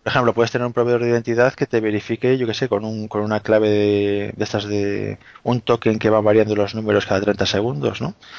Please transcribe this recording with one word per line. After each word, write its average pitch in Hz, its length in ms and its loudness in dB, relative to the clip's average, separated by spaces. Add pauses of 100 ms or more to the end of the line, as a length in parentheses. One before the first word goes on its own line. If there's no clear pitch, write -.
Por 110 80 -4
ejemplo, 120 240 2
puedes 117 160 2
tener 123 160 -2
un 120 60 -8
proveedor 120 280 2
de 120 80 0
identidad 117 460 2
que 139 100 -2
te 120 140 0
verifique, 110 580 0
yo 127 80 -2
qué 110 80 -2
sé, 127 160 -4
con 107 160 0
un, 110 220 -6
con 104 140 -4
una 107 180 0
clave 107 320 2
de, 104 640 0
de 104 80 -4
estas 104 220 -4
de 101 520 -4 (240)
un 120 200 -2
token 113 360 0
que 107 140 2
va 110 100 4
variando 107 340 4
los 101 200 -2
números 107 320 0
cada 98 140 0
treinta 101 260 0
segundos, 117 520 -4
¿no? 143 140 -6 (260)